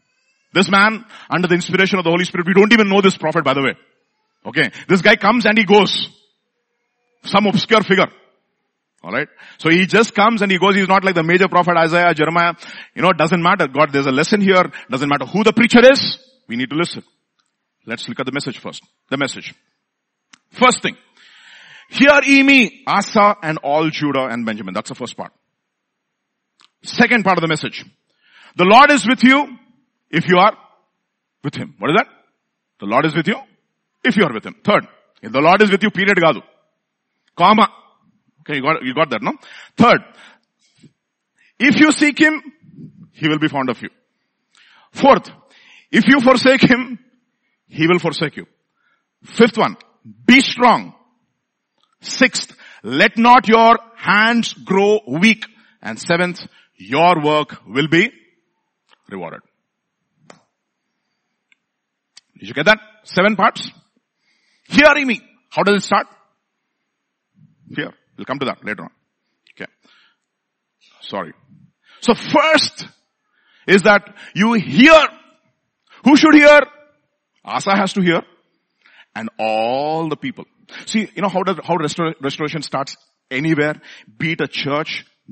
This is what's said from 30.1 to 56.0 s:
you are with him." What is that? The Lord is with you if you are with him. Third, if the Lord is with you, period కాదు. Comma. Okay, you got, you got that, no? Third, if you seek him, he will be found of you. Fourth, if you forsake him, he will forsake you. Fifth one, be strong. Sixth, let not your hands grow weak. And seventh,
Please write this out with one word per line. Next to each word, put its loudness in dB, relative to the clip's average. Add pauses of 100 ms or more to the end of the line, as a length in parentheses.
you 2
are 2 (880)
with -10
him." -16
What -4
is 0
that? -2 (680)
The -14
Lord 0
is -4
with -4
you -4 (680)
if 0
you 2
are -4
with -10
him. -16 (100)
Third, 0 (340)
if -16
the -2
Lord 4
is 2
with -2
you, -2
period -2
కాదు. 0 (920)
Comma. 2 (720)
Okay, -10
you -8
got, -2
you -8
got -2
that, -6
no? -6 (420)
Third, 4 (1600)
if 2
you 4
seek 0
him, 2 (720)
he -6
will 0
be -2
found -4
of -6
you. -16 (1000)
Fourth, 2 (600)
if 2
you 4
forsake 2
him, 0 (680)
he -4
will 2
forsake -6
you. -18 (760)
Fifth 0
one, -2 (500)
be 6
strong. 0 (1040)
Sixth, -4 (260)
let 0
not 4
your 4 (160)
hands -2
grow 0
weak. -2 (380)
And -12
seventh, -4 (360)